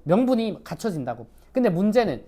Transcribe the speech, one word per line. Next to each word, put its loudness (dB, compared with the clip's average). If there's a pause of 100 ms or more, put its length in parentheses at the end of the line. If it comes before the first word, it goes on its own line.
명분이 0
갖춰진다고. -8 (240)
근데 2
문제는, 2